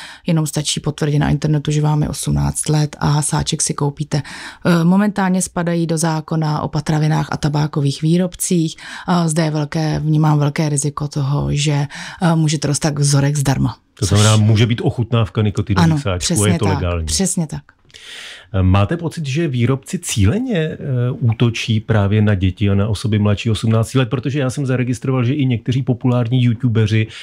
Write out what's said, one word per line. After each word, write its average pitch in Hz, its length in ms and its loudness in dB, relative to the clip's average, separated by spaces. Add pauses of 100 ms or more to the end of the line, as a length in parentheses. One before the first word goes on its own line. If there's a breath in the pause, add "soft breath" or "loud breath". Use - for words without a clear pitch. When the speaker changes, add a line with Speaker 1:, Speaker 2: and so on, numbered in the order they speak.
(260 loud breath)
Speaker 1:
jenom 160 200 2
stačí - 340 -4
potvrdit 147 380 -2
na 147 120 2
internetu, 151 400 0
že 151 100 0
vám 151 220 2
je - 60 -2
osmnáct 143 600 -2
let 151 320 0
a 151 220 2
sáček 147 400 -2
si - 120 -2
koupíte. 147 480 -4 (440 loud breath)
Eh, 175 180 4
momentálně 190 580 2
spadají 170 440 -2
do 165 120 -2
zákona 156 640 -2
o - 80 -4
potravinách 156 600 0
a - 60 -2
tabákových 147 680 -2
výrobcích. 170 720 0 (320 loud breath)
Eh, 175 200 2
zde 160 160 0
je 156 60 -2
velké, 151 500 -2
vnímám 151 380 2
velké 147 300 0
riziko 147 400 -4
toho, 143 460 -2
že, 143 320 0 (360 loud breath)
eh, 165 120 4
může 156 240 2
to 147 100 -2
dostat 147 300 -2
vzorek 143 380 2
zdarma. 135 400 0 (220)
Speaker 2:
To - 80 0
znamená, 104 300 4
Speaker 1:
Což 110 100 4
Speaker 2:
může 110 200 4
být 117 180 -2
ochutnávka 110 580 0
nikotinových 107 500 0
Speaker 1:
Ano, 156 60 2
Speaker 2:
sáčků 120 120 -2
a 90 80 -2
Speaker 1:
přesně 104 340 0
Speaker 2:
je 170 60 0
to - 60 -2
Speaker 1:
tak, 98 100 2
Speaker 2:
legální. 87 320 -2
Speaker 1:
přesně 175 400 -2
tak. 147 160 -10 (1000 loud breath)
Speaker 2:
Máte 98 340 4
pocit, 165 300 -6
že 156 220 0
výrobci 131 500 -2
cíleně, 180 600 0
eh, 156 200 -4 (320)
útočí 113 680 0
právě 107 420 2
na 104 120 4
děti 95 360 0
a 98 40 2
na 101 140 2
osoby 107 300 -2
mladší 104 320 2
osmnácti 110 480 0
let? 127 120 0
Protože 139 300 -2
já 127 100 0
jsem 143 160 -4
zaregistroval, 127 580 -2
že 123 100 0
i 143 120 0
někteří 127 360 0
populární 123 640 2
youtubeři, 110 640 2 (160 loud breath)